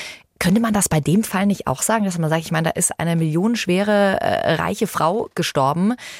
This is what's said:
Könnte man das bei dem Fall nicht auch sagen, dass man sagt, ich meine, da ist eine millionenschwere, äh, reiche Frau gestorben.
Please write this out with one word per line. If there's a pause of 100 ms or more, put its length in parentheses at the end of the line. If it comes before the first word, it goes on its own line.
(380)
Könnte
man
das
bei
dem
Fall
nicht
auch
sagen,
dass
man
sagt,
ich
meine,
da
ist
eine
millionenschwere,
äh,
reiche
Frau
gestorben. (260)